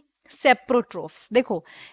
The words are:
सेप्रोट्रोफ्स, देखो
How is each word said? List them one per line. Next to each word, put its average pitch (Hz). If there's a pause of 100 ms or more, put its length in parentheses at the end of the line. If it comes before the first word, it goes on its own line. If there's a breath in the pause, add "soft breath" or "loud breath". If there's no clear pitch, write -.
(280)
सेप्रोट्रोफ्स, -
देखो 214 (280 loud breath)